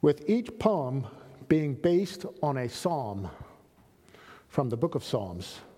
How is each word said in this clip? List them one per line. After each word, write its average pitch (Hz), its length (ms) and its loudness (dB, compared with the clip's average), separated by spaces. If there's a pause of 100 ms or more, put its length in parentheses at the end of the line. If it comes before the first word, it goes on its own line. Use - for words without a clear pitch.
with 147 260 4
each 226 300 2
poem 139 480 2 (420)
being 151 240 4
based 175 540 2 (160)
on 143 160 0
a 123 100 -2
psalm 107 600 -4 (1160)
from 135 200 0
the 113 80 -2
book 160 180 -2
of 135 80 -2
Psalms. 92 580 -6 (160)